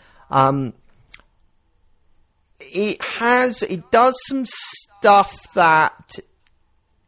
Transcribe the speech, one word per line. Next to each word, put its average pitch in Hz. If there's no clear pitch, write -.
Um, 135
it 190
has, 247
it 185
does 247
some 269
stuff -
that, 160